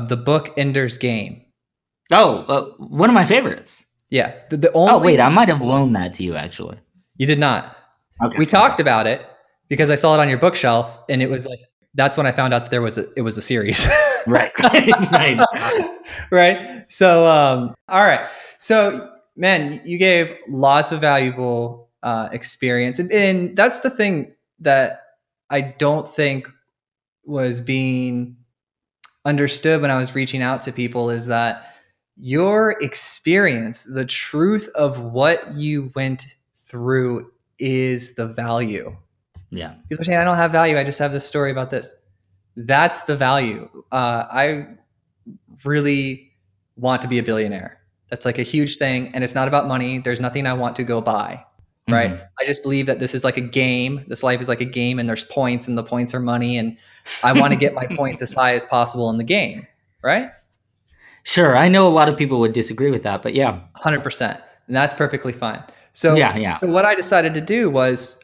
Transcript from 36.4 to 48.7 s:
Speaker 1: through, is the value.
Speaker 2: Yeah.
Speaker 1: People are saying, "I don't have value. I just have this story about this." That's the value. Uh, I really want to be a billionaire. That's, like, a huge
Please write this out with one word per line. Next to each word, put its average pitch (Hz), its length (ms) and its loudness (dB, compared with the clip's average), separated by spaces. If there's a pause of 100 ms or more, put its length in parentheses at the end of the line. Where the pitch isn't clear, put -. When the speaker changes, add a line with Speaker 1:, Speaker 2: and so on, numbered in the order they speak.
Speaker 1:
through, 123 760 -4 (260)
is 131 580 -4
the 113 120 -6
value. 117 680 -6 (540)
Speaker 2:
Yeah. 85 260 -12 (120)
Speaker 1:
People 156 140 -8
are - 20 -6
saying, 175 160 0
"I 170 60 0
don't 180 100 0
have 170 160 0
value. 160 260 2
I 139 60 0
just 139 160 -6
have 143 140 -2
this 139 120 -8
story 139 260 -4
about 131 200 -6
this." - 220 -8 (640)
That's 139 460 0
the 147 140 -4
value. 131 540 -2 (220)
Uh, 120 380 -2
I 143 380 -2 (960)
really 139 680 -2 (420)
want 123 280 -2
to 123 40 -8
be 120 120 -2
a 117 40 -2
billionaire. 107 560 -6 (300)
That's, - 160 -10
like, 120 140 -4
a 123 40 -2
huge 143 340 -2